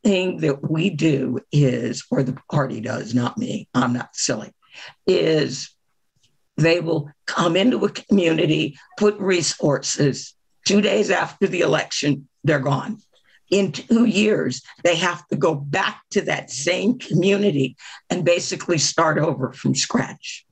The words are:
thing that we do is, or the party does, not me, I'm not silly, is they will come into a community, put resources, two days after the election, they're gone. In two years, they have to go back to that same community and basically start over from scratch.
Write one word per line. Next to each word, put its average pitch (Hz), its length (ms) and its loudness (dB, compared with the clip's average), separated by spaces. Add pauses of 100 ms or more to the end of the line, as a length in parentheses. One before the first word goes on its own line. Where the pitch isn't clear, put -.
thing 185 340 2
that 151 320 -2
we 160 180 0
do 139 520 0 (100)
is, 123 640 0
or 147 100 0
the 131 260 -4
party 131 320 -2
does, 113 320 -8
not 120 240 0
me, - 380 -8
I'm 123 180 0
not 123 220 -6
silly, - 380 -6 (520)
is 160 680 0 (840)
they 165 220 4
will 156 320 -4 (160)
come 170 300 0
into 208 280 4
a 208 60 0
community, 156 840 2 (200)
put 208 220 2
resources, 160 1120 0 (320)
two 202 160 4
days 202 300 2
after 170 380 0
the 170 140 -2
election, 151 680 0 (160)
they're 143 160 2
gone. 139 380 -4 (520)
In 196 220 2
two 233 320 2
years, 208 580 0 (220)
they 170 100 4
have 175 340 -4
to - 80 -2
go 156 200 0
back 143 440 -4 (100)
to 196 120 0
that 156 260 -4
same 185 520 -2
community 180 760 0 (340)
and 180 140 -2
basically 175 540 0
start 156 400 2
over 135 340 -2
from 135 220 -2
scratch. - 760 -6